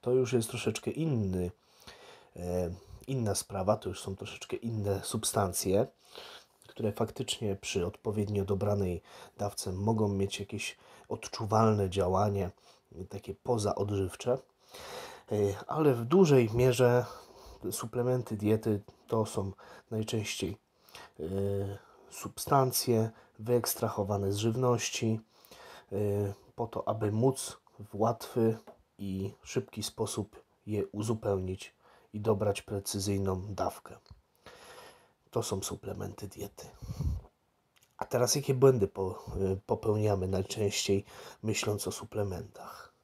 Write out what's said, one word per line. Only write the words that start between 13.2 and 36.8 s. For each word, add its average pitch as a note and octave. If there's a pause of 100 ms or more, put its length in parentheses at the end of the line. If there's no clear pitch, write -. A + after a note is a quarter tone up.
pozaodżywcze, G#2 (920)
e, G#2+ (300)
ale D3
w A#2
dużej C#3
mierze B2 (640)
suplementy A#2+
diety G#2+ (280)
to A2
są G2 (380)
najczęściej, A2 (600)
e, D2+ (880)
substancje B2+ (280)
wyekstrahowane G#2
z G2+
żywności, A2+ (720)
e, G2 (600)
po A#2+
to, -
aby G#2+
móc B2+ (200)
w G#2+
łatwy A2+ (400)
i F#2+
szybki -
sposób - (240)
je G#2
uzupełnić G2+ (380)
i G#2+
dobrać G#2
precyzyjną G2
dawkę. - (1300)
To A#2
są G2
suplementy G2
diety. - (1300)